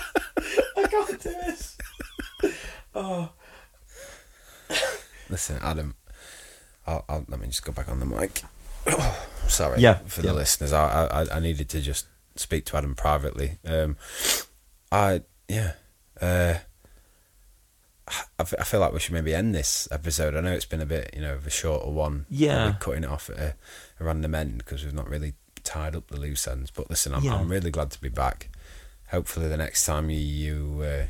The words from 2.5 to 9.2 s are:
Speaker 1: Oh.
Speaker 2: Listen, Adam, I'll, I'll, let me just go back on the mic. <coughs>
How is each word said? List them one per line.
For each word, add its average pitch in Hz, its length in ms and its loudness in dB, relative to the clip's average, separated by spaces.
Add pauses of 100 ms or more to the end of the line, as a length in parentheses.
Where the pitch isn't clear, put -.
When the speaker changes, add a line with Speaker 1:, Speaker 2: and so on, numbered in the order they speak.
Speaker 1:
Oh. 180 360 -4 (2000)
Speaker 2:
Listen, - 320 -4
Adam, 76 320 -2 (920)
I'll, 80 220 -2
I'll, 76 200 -4
let 67 120 -6
me 62 60 -4
just - 180 -4
go - 80 -6
back 67 160 -4
on 64 120 -2
the 67 60 0
mic. 65 360 -2 (440)
<coughs> - 600 2